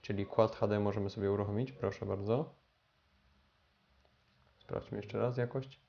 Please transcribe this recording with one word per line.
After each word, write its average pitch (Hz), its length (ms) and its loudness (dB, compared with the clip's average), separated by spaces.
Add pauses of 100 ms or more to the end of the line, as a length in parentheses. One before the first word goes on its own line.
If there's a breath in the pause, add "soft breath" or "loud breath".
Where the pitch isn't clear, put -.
Czyli 101 240 -2
Quad - 300 4
H 113 120 0
D 104 120 4
możemy 101 300 2
sobie 98 220 0
uruchomić, 104 400 0
proszę - 340 -4
bardzo. 101 500 0 (2000)
Sprawdźmy - 380 -4
jeszcze 104 220 -6
raz 123 180 2
jakość. 131 520 -4